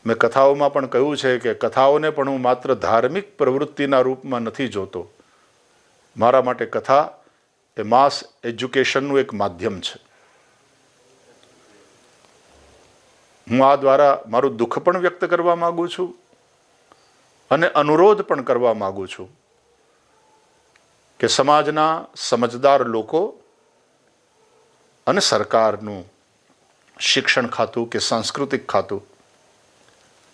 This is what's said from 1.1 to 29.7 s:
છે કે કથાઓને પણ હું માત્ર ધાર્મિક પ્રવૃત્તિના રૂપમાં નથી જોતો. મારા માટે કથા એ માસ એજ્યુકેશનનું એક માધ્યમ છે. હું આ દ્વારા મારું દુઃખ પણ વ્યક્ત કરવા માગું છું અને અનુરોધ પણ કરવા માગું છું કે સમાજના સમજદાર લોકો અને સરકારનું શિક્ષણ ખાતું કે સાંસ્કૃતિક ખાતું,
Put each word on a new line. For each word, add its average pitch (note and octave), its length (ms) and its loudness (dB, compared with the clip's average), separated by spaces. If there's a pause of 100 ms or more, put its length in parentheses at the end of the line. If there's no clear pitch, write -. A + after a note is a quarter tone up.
છે B2+ 220 0
કે A2+ 160 -4
કથાઓને C#3 560 2
પણ C#3 180 -2
હું C3+ 120 -4
માત્ર B2 340 0
ધાર્મિક A#2 640 -2
પ્રવૃત્તિના C#3 640 0
રૂપમાં C3 400 -4
નથી A#2 280 -6
જોતો. F#2+ 420 -10 (1040)
મારા B2 260 4
માટે B2 240 -6
કથા C3+ 440 0 (640)
એ A2 60 -8
માસ B2 420 2 (200)
એજ્યુકેશનનું C3 760 -2
એક B2+ 120 -4
માધ્યમ G2 480 -6
છે. - 180 -10 (3500)
હું C3+ 200 6
આ C#3+ 60 6
દ્વારા C#3 500 4
મારું A#2+ 300 0
દુઃખ A#2 220 -2
પણ F3+ 200 0
વ્યક્ત F3 260 -2
કરવા F3 300 0
માગું E3+ 340 -2
છું F3 260 -8 (1400)
અને E3 180 2
અનુરોધ D#3+ 520 4
પણ D3 220 -4
કરવા A#2+ 320 0
માગું G2 340 -6
છું - 360 -20 (1800)
કે A#2+ 60 2
સમાજના D3+ 800 2 (100)
સમજદાર B2 680 0
લોકો A#2 560 -4 (1700)
અને E3 140 0
સરકારનું G#2 920 -2 (880)
શિક્ષણ - 460 0
ખાતું A#2 440 -4
કે A2+ 80 -6
સાંસ્કૃતિક B2+ 720 -4
ખાતું, - 380 -4 (1300)